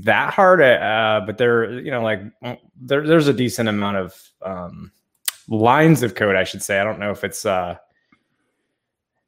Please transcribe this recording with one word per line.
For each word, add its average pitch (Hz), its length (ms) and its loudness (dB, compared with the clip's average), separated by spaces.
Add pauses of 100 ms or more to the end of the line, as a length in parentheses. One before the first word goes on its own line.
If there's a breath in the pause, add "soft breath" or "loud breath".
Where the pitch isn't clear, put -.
that 110 280 0
hard, 185 300 4
uh, 110 640 2
but 104 120 -8
there, 117 340 0
you 127 180 -10
know, 123 120 -4
like, 110 180 -2 (200)
mm, 123 160 -12 (240)
there, 139 240 -2
there's 156 220 4
a 143 60 4
decent 117 360 -2
amount 101 280 -2
of, 92 180 -6 (280)
um, 87 500 -12 (560)
lines 127 540 4
of 113 140 -4
code, 104 180 0
I 92 80 2
should 95 180 -10
say. 98 200 -2
I - 20 0
don't 104 160 -4
know 104 140 -6
if 90 100 -12
it's, 101 240 -8
uh, 90 300 -2 (1500)